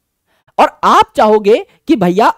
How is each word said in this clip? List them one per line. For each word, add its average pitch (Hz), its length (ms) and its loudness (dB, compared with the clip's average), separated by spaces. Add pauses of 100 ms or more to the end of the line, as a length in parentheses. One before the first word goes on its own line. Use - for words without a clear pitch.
(580)
और 302 100 0 (160)
आप 285 320 0
चाहोगे 220 500 0 (200)
कि 320 100 0
भैया 180 300 0 (120)